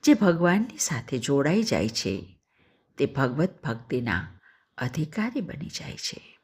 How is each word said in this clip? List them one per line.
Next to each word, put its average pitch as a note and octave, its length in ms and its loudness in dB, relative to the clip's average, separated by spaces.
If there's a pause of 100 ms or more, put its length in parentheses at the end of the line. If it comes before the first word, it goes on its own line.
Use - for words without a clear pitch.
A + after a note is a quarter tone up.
જે D4 100 8
ભગવાનની F3+ 640 4
સાથે B2 400 -4
જોડાઈ C#3+ 440 2
જાય G#2 260 0
છે, F#2+ 520 -6 (580)
તે C#3 80 2
ભગવત C#3 580 0
ભક્તિના A#2 760 -4 (400)
અધિકારી F#3 640 -4
બની E3 280 -10
જાય - 280 -12
છે. - 480 -12